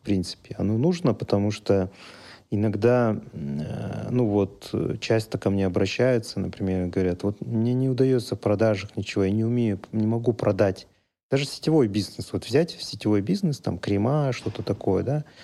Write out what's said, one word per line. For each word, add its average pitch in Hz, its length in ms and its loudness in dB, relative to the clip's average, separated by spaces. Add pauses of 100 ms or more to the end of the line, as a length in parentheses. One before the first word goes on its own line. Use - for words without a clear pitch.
в - 40 -20
принципе. - 540 -4
Оно 104 180 0
нужно, 160 360 2
потому 104 380 0
что 98 400 0 (600)
иногда, 110 600 2 (220)
м, 71 280 -6
э, - 480 -8
ну 123 160 2
вот, 101 480 0
э, - 260 -2
часто 110 380 0
ко 98 140 0
мне 98 160 2
обращаются, 110 720 0
например, 92 500 -2
говорят: 90 340 0
«Вот 101 180 -2
мне 120 340 0
не 131 140 0
удается 127 460 2
в - 40 -4
продажах 104 580 0
ничего, - 260 -2
я 95 80 2
не 110 120 2
умею, 117 360 0 (120)
не 107 160 0
могу 117 260 2
продать». 101 540 0 (420)
Даже 139 160 2
сетевой 156 420 2
бизнес, 98 460 -4
вот 95 120 -4
взять 151 260 2
сетевой 107 500 -2
бизнес, 175 380 -2
там, - 180 -4
крема, 127 560 0
что-то - 300 -8
такое, 98 400 0
да, 147 220 -2 (180)